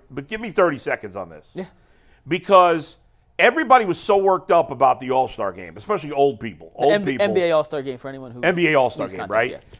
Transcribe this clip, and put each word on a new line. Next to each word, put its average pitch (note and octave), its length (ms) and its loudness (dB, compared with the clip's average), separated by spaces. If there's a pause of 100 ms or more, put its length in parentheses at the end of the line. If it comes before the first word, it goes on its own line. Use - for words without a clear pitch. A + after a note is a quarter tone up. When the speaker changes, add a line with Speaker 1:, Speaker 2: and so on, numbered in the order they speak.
Speaker 1:
but C#3 180 -12
give A3 140 -10
me A#3 80 -10
thirty E3 300 2
seconds A2 360 -6
on F2+ 140 -10
this. D#2 240 -20
Speaker 2:
Yeah. F3+ 120 -12 (640)
Speaker 1:
Because F3 720 2 (420)
everybody B3 460 4
was F3+ 140 -4
so G3+ 180 0
worked F#3+ 340 0
up E3+ 200 2
about B2+ 280 2
the B2+ 120 -6
All-Star A#2 420 -2
game, F2 240 -18
especially D3 340 -8
old C#3 280 0
people. E2 380 -14
Speaker 2:
The A#2+ 80 -4
Speaker 1:
Old - 80 4
Speaker 2:
M-, G#3 120 -2
Speaker 1:
people. C#3+ 180 -2
Speaker 2:
N G3+ 100 0
B F#3 80 0
A E3+ 100 0
All-Star D3+ 300 -2
game C3 180 -10
for C#3 100 -14
anyone C3 220 -16
who B2 100 -16
Speaker 1:
N F3 140 0
B E3+ 140 0
A D#3 60 2
All-Star A#2+ 300 0
Speaker 2:
needs F#2+ 80 -10
Speaker 1:
game, F#2+ 140 -10
Speaker 2:
context, G2 80 -8
Speaker 1:
right? A#2+ 160 0
Speaker 2:
yeah. - 280 -18